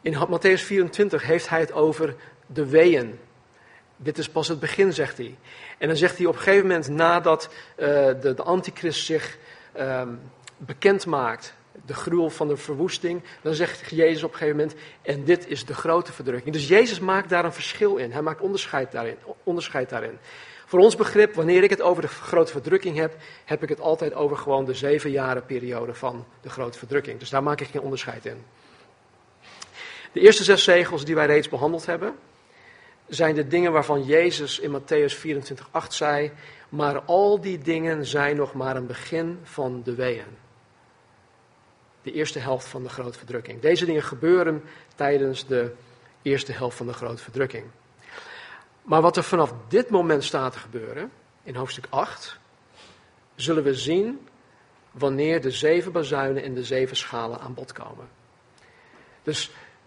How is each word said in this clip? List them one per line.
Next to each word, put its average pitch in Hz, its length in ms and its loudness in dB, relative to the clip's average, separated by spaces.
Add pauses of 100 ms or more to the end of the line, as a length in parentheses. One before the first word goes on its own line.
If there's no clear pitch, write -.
In 160 80 -2
Ha-, 151 160 -2
Mattheüs 180 340 2
vierentwintig 185 600 0
heeft 165 260 0
hij 160 120 0
het 151 120 -2
over 151 420 2 (320)
de 139 200 -4
weeën. 143 520 6 (760)
"Dit 147 220 -6
is 151 100 -6
pas 156 200 -2
het 160 120 -4
begin," 196 320 2
zegt 147 260 -4
hij. 120 180 -12 (420)
En 147 100 0
dan 160 80 2
zegt 170 220 4
hij 180 80 2
op 165 80 2
een - 60 -8
gegeven 196 260 6
moment, 165 220 0
nadat, 165 600 2 (280)
eh, 147 100 -2 (340)
de, 135 160 0
de - 60 -8
antichrist 175 640 -2
zich, - 320 -4 (360)
ehm, 131 360 -4 (480)
bekend 190 500 0
maakt, 127 480 -4 (320)
de 127 80 -10
gruwel 165 360 0
van 151 180 -4
de 143 80 0
verwoesting, 170 680 -4 (200)
dan 160 120 -2
zegt - 360 -4
Jezus 160 320 4
op 165 100 -6
een - 60 -16
gegeven 151 180 0
moment, 151 180 0 (280)
"En 143 220 -6
dit 175 240 4
is 143 160 -8
de 143 100 -12
grote 165 380 0
verdrukking." 127 420 -6
Dus 143 140 -4
Jezus 208 320 6
maakt 190 280 -2
daar 175 160 2
een 165 80 -4
verschil - 440 0
in. 120 160 -4
Hij 147 100 -4
maakt 156 180 -4
onderscheid 190 520 -4
daarin, 117 240 -6 (280)
onderscheid 165 440 -4
daarin. 113 300 -8 (480)
Voor 175 120 2
ons 220 180 10
begrip, 208 380 4
wanneer 170 280 6
ik 202 80 6
het 196 120 0
over 175 200 4
de 147 60 -4
grote - 440 2
verdrukking 156 440 0
heb, 160 200 -2 (280)
heb 151 180 -4
ik 156 60 -6
het 151 120 -4
altijd 160 340 0
over 147 220 0
gewoon 135 280 0
de 127 100 -4
zeven 143 360 0
jaren 131 360 -2
periode 120 480 -6
van 123 320 -8 (140)
de 127 100 -16
grote 120 280 -8
verdrukking. 123 400 -4
Dus - 120 -14
daar 135 120 2
maak 147 180 -2
ik 135 60 -8
geen 135 160 -6
onderscheid 123 440 -8
in. 117 180 -12 (1700)
De 175 80 -2
eerste 214 240 10
zes 190 200 6
zegels 175 400 4
die 156 100 -4
wij 151 120 4
reeds 147 220 4
behandeld 151 380 -4
hebben, 180 280 -6 (960)
zijn 156 260 0
de 147 120 0
dingen 170 260 2
waarvan 143 320 2
Jezus 151 540 2
in 139 220 -4
Mattheüs 147 340 0
vierentwintig 143 560 -8
acht - 220 -6
zei, 147 400 -2 (360)
"Maar 143 320 -2
al 202 400 2
die 185 180 -6
dingen 160 480 -2
zijn 143 300 0
nog 139 180 -2
maar 131 220 -4
een 123 100 -8
begin 165 560 -6
van 127 420 -8
de 123 100 -4
weeën." 120 420 -6 (1700)
De 131 100 -12
eerste 151 260 -6
helft 127 280 -6
van 131 160 -12
de 127 60 -10
grote 123 300 -10
verdrukking. 117 420 -12
Deze 160 240 4
dingen 160 180 0
gebeuren 160 600 2 (300)
tijdens 139 520 0
de 120 280 -2 (480)
eerste 135 300 -2
helft 120 240 -6
van 120 100 -8
de 120 60 -8
grote 117 300 -10
verdrukking. 123 420 -6 (1160)
Maar 160 180 2
wat 170 160 4
er 170 80 0
vanaf 165 280 0 (160)
dit 247 220 2
moment 165 340 2
staat 131 280 -4
te - 60 -16
gebeuren, 117 540 -12 (300)
in 143 120 -14
hoofdstuk 127 360 -10
acht, - 480 -6 (960)
zullen 156 280 -2
we 135 120 2
zien 185 540 -4 (640)
wanneer 139 500 0
de 131 100 -2
zeven 165 420 0
bazuinen 139 500 -2
en 131 120 -8
de 123 100 -6
zeven 131 320 -2
schalen 117 440 -6
aan 123 140 -14
bod 127 180 -14
komen. 117 360 -16 (1120)
Dus, - 280 -6 (360)